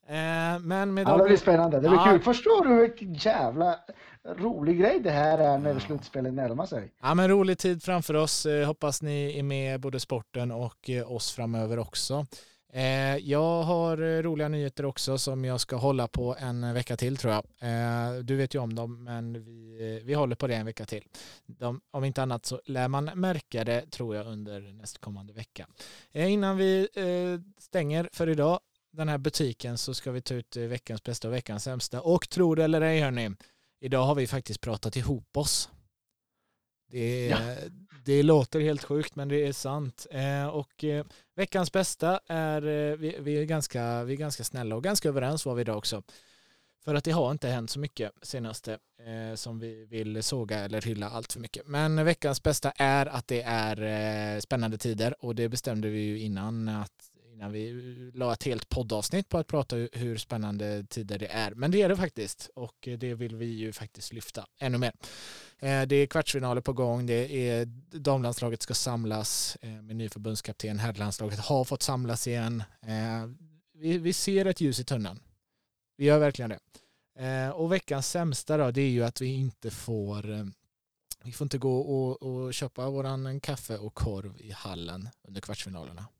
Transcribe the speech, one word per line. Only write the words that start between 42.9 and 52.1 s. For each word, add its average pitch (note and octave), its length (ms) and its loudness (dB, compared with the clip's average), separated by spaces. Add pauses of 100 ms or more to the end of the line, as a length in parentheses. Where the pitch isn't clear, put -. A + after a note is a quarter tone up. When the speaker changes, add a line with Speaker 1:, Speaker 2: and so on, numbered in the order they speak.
Speaker 1:
vi, D#3 240 -6
vi D3 200 0
är D#3 40 0
ganska, A#2+ 600 -2
vi B2+ 80 -4
är C#3 40 -4
ganska C#3+ 280 -6
snälla A2+ 320 -4
och A#2+ 80 -4
ganska F#3+ 240 2
överens C#3 380 0
var B2+ 80 -2
vi A#2+ 60 -2
idag A2+ 180 -2
också. G#2 240 -4 (800)
För D3+ 100 -2
att D3 100 0
det E3 60 -2
har D#3 200 2
inte D3 180 -4
hänt A#2+ 220 -4
så - 80 -6
mycket C#3 340 -6 (100)
senaste, A2+ 500 -8 (340)
eh, A2+ 280 -8
som A2+ 240 -8
vi A2+ 280 -12
vill A2 360 -4
såga A2 360 -2
eller G#2 240 -4
hylla G#2 280 -4
allt A2+ 220 -8
för B2 80 -10
mycket. - 260 -12
Men D#3 380 2
veckans D#3 380 2